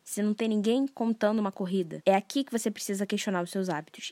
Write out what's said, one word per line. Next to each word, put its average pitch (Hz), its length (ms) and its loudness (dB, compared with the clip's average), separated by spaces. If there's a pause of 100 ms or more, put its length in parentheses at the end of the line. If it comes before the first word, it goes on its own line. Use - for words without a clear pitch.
Se - 180 -6
não 208 120 2
tem 226 160 0
ninguém 220 360 2
contando 226 540 0
uma 196 140 -2
corrida, 175 520 -2
é 190 80 8
aqui 214 300 0
que 269 80 -12
você 233 180 -2
precisa 202 360 -4
questionar 196 360 -2
os 175 80 -4
seus 185 200 -2
hábitos. - 420 -6